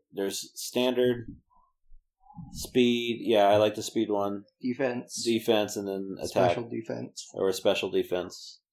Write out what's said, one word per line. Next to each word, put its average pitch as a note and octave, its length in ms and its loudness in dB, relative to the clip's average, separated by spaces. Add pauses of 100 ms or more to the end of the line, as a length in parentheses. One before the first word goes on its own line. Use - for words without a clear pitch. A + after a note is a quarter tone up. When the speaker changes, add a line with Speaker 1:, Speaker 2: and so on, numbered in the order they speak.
(120)
Speaker 1:
There's G2 420 -4
standard, B2 720 0 (1300)
speed. A#2+ 720 2
Yeah, G#2 260 6
I G#2 80 8
like G#2+ 180 4
the G#2+ 80 -6
speed A2 260 -2
one. G2+ 360 -2 (180)
Speaker 2:
Defense. B2 640 -4
Speaker 1:
Defense, A2 520 2
and G2+ 120 -4
then G2 320 -6
attack. F2+ 320 2
Speaker 2:
Special A#2 160 -4
defense. A#2+ 680 -8
Speaker 1:
Or F#2+ 180 0
special G2 380 0
defense. F2+ 680 -4 (120)